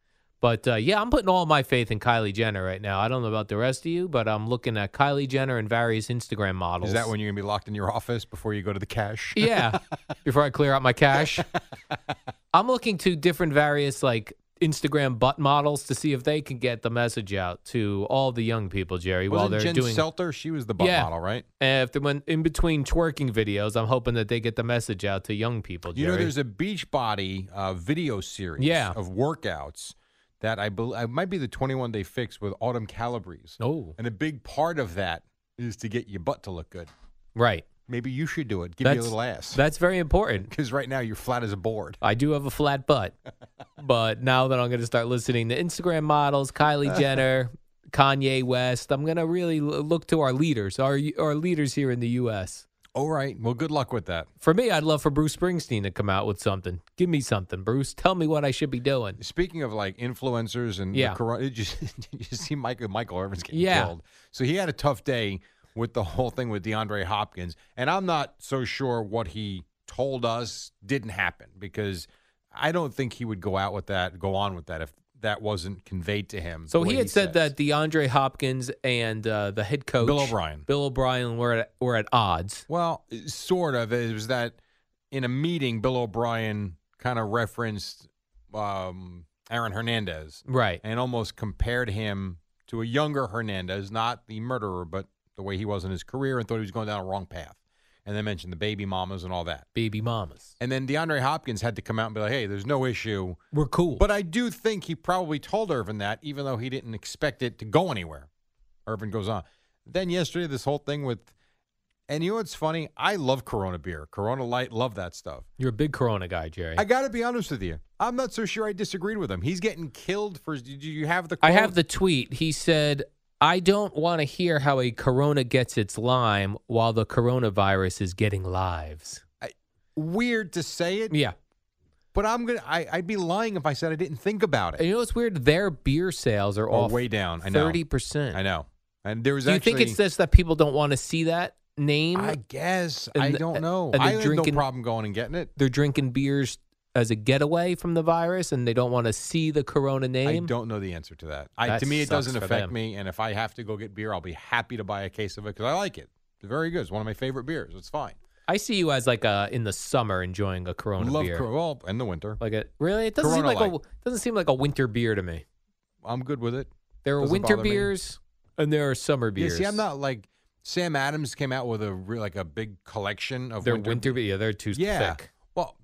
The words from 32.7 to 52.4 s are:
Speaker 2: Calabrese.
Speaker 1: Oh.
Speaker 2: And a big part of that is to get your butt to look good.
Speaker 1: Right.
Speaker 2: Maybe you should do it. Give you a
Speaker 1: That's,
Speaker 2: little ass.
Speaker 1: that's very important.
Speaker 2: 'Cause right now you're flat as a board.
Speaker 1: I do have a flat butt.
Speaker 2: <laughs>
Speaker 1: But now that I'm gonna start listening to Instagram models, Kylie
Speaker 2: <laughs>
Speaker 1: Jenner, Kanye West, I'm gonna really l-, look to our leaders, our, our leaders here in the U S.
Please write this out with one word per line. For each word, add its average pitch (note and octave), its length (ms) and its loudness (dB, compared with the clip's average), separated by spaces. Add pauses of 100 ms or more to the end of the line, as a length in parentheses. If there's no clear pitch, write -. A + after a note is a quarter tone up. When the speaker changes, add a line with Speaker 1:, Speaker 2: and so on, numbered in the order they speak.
Speaker 2:
Calabrese. A2+ 760 -8
Speaker 1:
Oh. A2+ 360 -4
Speaker 2:
And A2+ 80 -6
a A#2+ 60 -4
big D3 320 -4
part E3 360 -2
of G2+ 160 -4
that F2 280 -4 (340)
is A#2+ 200 -6
to A#2 120 -6
get A2+ 180 -4
your G2 120 -8
butt F2 240 -4
to G2 80 -10
look E2 180 -10
good. E2+ 180 -14 (480)
Speaker 1:
Right. A2+ 300 4 (220)
Speaker 2:
Maybe B2 220 -4
you C3 160 -2
should D3+ 220 -4
do G2 160 -2
it. F2 140 -10
Give C3 100 2
you C#3 40 6
a C#3 40 6
Speaker 1:
That's, A#2 100 0
Speaker 2:
little A2+ 160 -2
ass. A#2+ 320 -6
Speaker 1:
that's D3 240 4
very F3+ 200 4
important. D#3+ 520 2
Speaker 2:
'Cause C3+ 220 -4
right C3 160 -2
now C3+ 120 -2
you're A2 160 -4
flat A#2+ 280 -2
as G#2 80 0
a G2+ 60 -2
board. G#2 440 -4
Speaker 1:
I G#2+ 120 4
do C#3 180 2
have C#3+ 140 0
a C3 60 -4
flat C#3 360 2
butt. A2 280 4 (100)
Speaker 2:
<laughs> - 80 -16 (500)
Speaker 1:
But A2+ 380 4
now C3 280 4
that C3 100 4
I'm B2 100 2
gonna A#2+ 160 0
start A#2 220 2
listening A#2 420 2
to B2 100 0
Instagram E3+ 440 0
models, C#3+ 480 4
Kylie C#3+ 440 4
Speaker 2:
<laughs> C3+ 40 4
Speaker 1:
Jenner, C3 500 4 (400)
Kanye C3+ 540 4
West, B2+ 480 0
I'm C#3 140 0
gonna E3 200 0
really E3+ 320 0
l-, D3 80 0
look D3+ 420 0
to E3 140 4
our C3 120 4
leaders, B2+ 440 0
our, C3+ 220 2 (180)
our D#3 160 2
leaders D3+ 400 0
here C#3 160 0
in B2 100 0
the A#2+ 100 0
U A#2+ 200 0
S. F#2+ 380 -6 (260)